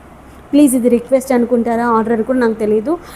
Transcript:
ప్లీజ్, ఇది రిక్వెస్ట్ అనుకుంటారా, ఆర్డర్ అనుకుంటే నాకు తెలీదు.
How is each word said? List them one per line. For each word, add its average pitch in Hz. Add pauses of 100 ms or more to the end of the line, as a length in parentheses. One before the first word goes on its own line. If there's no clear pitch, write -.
(520)
ప్లీజ్, 277
ఇది 240
రిక్వెస్ట్ 254
అనుకుంటారా, 233
ఆర్డర్ 220
అనుకుంటే 247
నాకు 226
తెలీదు. 220 (180)